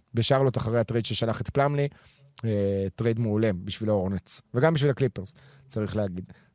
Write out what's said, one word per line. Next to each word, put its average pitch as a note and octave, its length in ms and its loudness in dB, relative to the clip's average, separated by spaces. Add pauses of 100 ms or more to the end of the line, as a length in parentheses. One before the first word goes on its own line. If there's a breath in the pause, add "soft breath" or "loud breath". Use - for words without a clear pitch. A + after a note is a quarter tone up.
(140)
בשרלוט C3 420 4
אחרי A2+ 240 2
הטרייד A2+ 260 0
ששלח A2+ 340 -2
את - 100 -8
פלמלי, C#3+ 380 2 (560 soft breath)
אה, G2+ 420 0 (100)
טרייד A2+ 220 0
מעולה A2 320 2 (140)
בשביל G#2+ 260 -4
ההורנטס, F#2+ 520 -2 (120)
וגם D#3 200 4
בשביל C#3+ 160 2
הקליפרס, A#2 440 -4 (320 soft breath)
צריך G#2+ 300 -4
להגיד. F#2 280 -4 (300 loud breath)